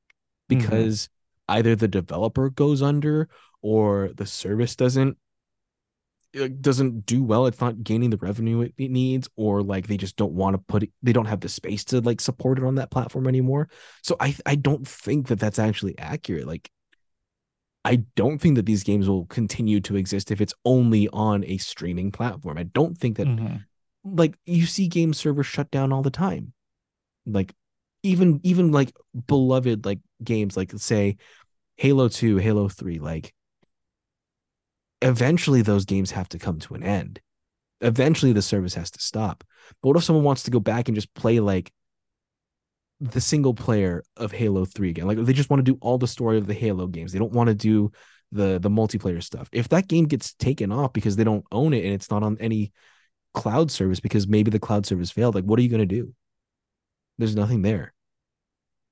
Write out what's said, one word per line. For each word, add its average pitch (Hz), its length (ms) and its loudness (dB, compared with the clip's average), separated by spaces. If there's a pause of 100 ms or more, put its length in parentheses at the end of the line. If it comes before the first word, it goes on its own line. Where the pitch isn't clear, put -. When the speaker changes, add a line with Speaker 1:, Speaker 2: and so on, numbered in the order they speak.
(520)
Speaker 1:
Mm-hmm. 131 100 4
Speaker 2:
because 110 480 -2 (380)
either 113 280 4
the 107 120 2
developer 98 600 -2
goes 143 340 0
under 151 440 0 (340)
or 104 540 2
the 98 100 -8
service 110 500 -4
doesn't, 131 420 2 (1160)
it 135 280 -6
doesn't 127 460 0
do 127 160 2
well. 120 240 4
It's 120 140 -2
not 117 220 -2
gaining 113 280 0
the 104 60 0
revenue 113 440 -2
it, 120 160 -4
it 131 140 -4
needs, 127 440 0
or, 101 280 0
like, 98 240 -4
they 104 100 -2
just 95 180 -8
don't 98 180 0
wanna 95 260 0
put 104 240 -2
it, - 80 -6 (100)
they 123 120 4
don't 113 120 2
have 104 140 -2
the - 100 -8
space - 360 -8
to, 127 160 0
like, 117 200 0
support 131 380 -2
it 131 40 -2
on 131 120 0
that 131 160 -4
platform 131 360 -2
anymore. 131 400 0 (360)
So - 160 -2
I, 139 160 -2 (100)
I - 80 0
don't 143 340 0
think 147 420 -4
that 110 100 0
that's 107 180 -2
actually 107 400 -2
accurate. 78 480 -8
Like, 80 240 -12 (1160)
I 123 180 2 (120)
don't 143 240 0
think 160 180 4
that 101 80 2
these 104 180 0
games 101 240 2
will 95 180 0
continue 107 560 0
to 101 140 -4
exist 98 360 -4
if 104 100 -2
it's 101 120 -2 (120)
only 117 440 4
on 104 360 0
a 95 120 -4
streaming 90 540 -6
platform. 90 460 -6
I 87 60 -6
don't 160 320 -2
think 117 220 -4
that 151 100 -2
Speaker 1:
Mm-hmm. 110 280 -2 (480)
Speaker 2:
like, 185 420 0
you 170 200 2
see 185 220 0
game 165 260 0
servers 143 340 -2
shut - 240 -6
down 135 200 0
all 135 120 0
the 139 80 -2
time. 165 420 -4 (720)
Like, 98 280 -2 (500)
even, 180 400 4
even, 180 280 4
like, 139 200 4 (360)
beloved, 127 580 2
like, 101 140 -4 (240)
games, 107 320 -2
like, 95 200 -4
say, 101 420 0 (600)
Halo 135 320 4
two, 107 280 0
Halo 104 300 2
three, 85 320 -8
like, 80 340 -10 (1700)
eventually 131 600 4
those 101 240 4
games 95 260 -2
have 92 180 -6
to 85 100 -14
come 80 200 -4
to - 160 -14
an 92 80 -10
end. 95 380 -4 (580)
Eventually 131 540 4
the 104 80 2
service 92 320 -2
has 85 180 -10
to - 80 -16
stop. 107 460 -6 (360)
But 131 80 2
what 147 80 6
if 170 60 2
someone 156 220 4
wants 139 180 2
to - 80 -8
go 123 80 4
back 113 300 0
and 110 60 0
just - 180 -6
play, 117 260 2
like, 98 320 0 (1300)
the 127 200 -4
single 139 320 2
player 98 500 0 (140)
of 107 160 -6
Halo 101 320 0
three 95 240 -4
again? 85 180 -4
Like, 107 100 0
they 117 160 2
just 139 160 0
wanna 139 140 4
do 131 180 2
all 123 160 2
the 123 100 0
story 113 300 0
of 101 100 -2
the 104 60 -4
Halo 101 340 -2
games. 85 260 -10
They 95 60 -2
don't 110 120 -2
wanna 117 220 4
do 107 380 2 (420)
the, 95 260 0
the 95 100 0
multiplayer 104 540 -2
stuff. - 300 -14
If 117 160 -2
that 190 180 2
game 165 180 4
gets 147 280 -4
taken 123 380 -2
off 127 200 -2
because 107 240 -2
they 110 80 2
don't 107 280 0
own 143 220 2
it 104 120 0
and 98 80 -2
it's - 180 -8
not 107 120 0
on 107 160 -2
any 110 340 -2 (600)
cloud 131 380 0
service 92 300 -2
because 101 260 0
maybe 107 240 4
the 107 80 2
cloud 104 260 -2
service 87 260 -4
failed, 113 240 0
like, 92 100 -2
what 110 140 4
are 123 40 6
you 123 60 4
gonna 110 160 2
do? 120 280 -4 (1040)
There's 110 200 0
nothing 107 240 2
there. 98 320 -2 (1000)